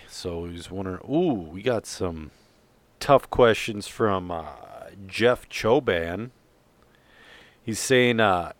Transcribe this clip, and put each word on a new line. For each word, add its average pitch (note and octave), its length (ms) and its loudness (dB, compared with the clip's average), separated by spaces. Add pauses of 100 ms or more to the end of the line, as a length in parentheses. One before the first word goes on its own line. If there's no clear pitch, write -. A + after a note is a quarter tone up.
so F2 360 -8
he F2 80 -10
was E2+ 180 -14
wondering, F#2+ 340 -8
ooh, B2+ 460 0
we F2+ 100 -12
got A2 240 -2
some E2 460 -8 (680)
tough - 300 4
questions A2 580 2
from, F#2+ 420 -2
uh, E2 140 -8 (640)
Jeff A2+ 400 2
Choban. A2 840 0 (1300)
He's G#2+ 200 -6
saying, B2 400 4
uh, F2+ 400 2